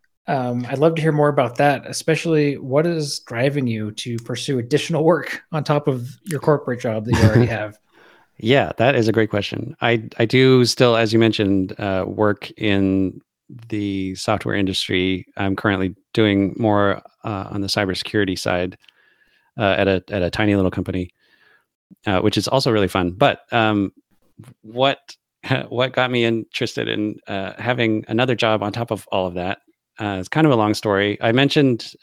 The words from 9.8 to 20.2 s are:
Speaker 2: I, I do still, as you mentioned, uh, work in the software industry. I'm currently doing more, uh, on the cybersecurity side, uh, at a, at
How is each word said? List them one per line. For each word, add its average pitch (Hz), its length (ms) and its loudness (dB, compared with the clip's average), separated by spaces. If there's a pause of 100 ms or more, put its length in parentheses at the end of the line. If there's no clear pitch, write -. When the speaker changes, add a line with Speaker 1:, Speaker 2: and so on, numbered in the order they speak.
Speaker 2:
I, 117 260 0 (120)
I 120 60 4
do 131 400 6
still, 120 300 4
as 113 160 2
you 113 60 2
mentioned, 98 640 2
uh, 95 280 -2
work 101 440 -2
in 98 680 0 (500)
the 98 440 -6
software 104 400 -4
industry. 92 720 -2 (120)
I'm 98 180 -2
currently 95 400 -2 (180)
doing 98 420 2
more, 104 460 2 (220)
uh, 101 260 -8
on 104 120 -6
the 98 60 -6
cybersecurity 95 680 -2
side, 90 400 -4 (800)
uh, 101 200 2
at 98 100 2
a, 92 220 2
at 101 120 -2